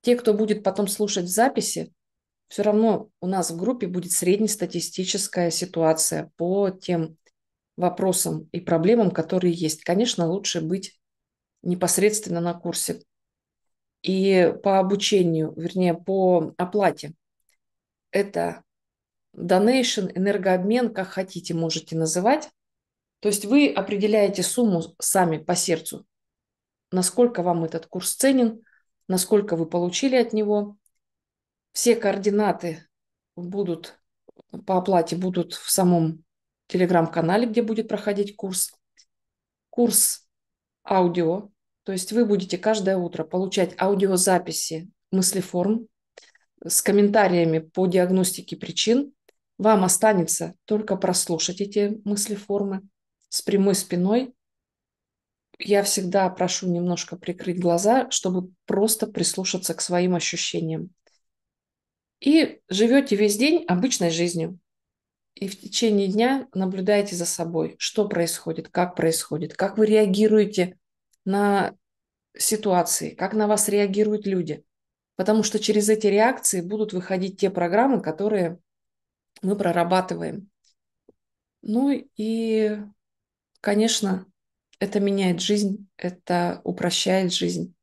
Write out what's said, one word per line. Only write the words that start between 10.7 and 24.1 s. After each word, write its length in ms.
непосредственно 760
на 140
курсе. 480
И 580
по 160
обучению, 800
вернее, 380
по 640
оплате. 560
Это 500
донейшн, 800
энергообмен, 800
как 160
хотите, 440
можете 440
называть. 520
То 80
есть 180
вы 300
определяете 680